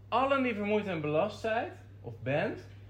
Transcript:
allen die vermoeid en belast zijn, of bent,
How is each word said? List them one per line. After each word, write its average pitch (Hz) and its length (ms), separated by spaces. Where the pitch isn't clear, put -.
allen 269 340
die 247 120
vermoeid 208 320
en 175 140
belast 151 400
zijn, 233 320
of 120 100
bent, 165 460